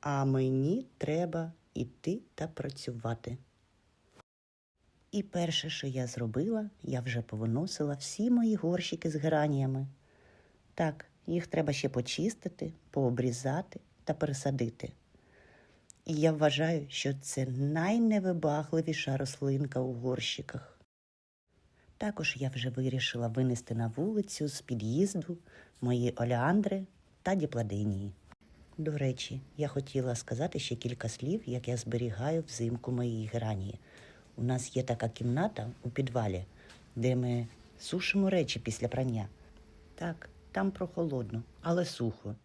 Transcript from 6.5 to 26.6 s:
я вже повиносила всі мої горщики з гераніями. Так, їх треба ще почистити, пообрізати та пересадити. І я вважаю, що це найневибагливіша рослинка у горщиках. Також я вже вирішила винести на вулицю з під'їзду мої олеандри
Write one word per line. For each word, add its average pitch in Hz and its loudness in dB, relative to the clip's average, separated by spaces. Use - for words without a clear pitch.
я 127 -2
вже 120 -2
повиносила 131 -2
всі 202 -2
мої 233 6
горщики 170 0
з 151 -2
гераніями. 143 2
Так, - 0
їх 170 0
треба 160 2
ще 135 0
почистити, 160 -2
пообрізати 127 0
та 151 0
пересадити. 139 -2
І 165 -2
я 156 6
вважаю, 151 4
що - 0
це 135 -2
найневибагливіша 160 2
рослинка 139 0
у 127 0
горщиках. - -4
Також 208 -2
я 131 0
вже 127 -2
вирішила 127 0
винести 120 2
на 117 2
вулицю 180 0
з - -6
під'їзду 151 0
мої 123 2
олеандри 180 2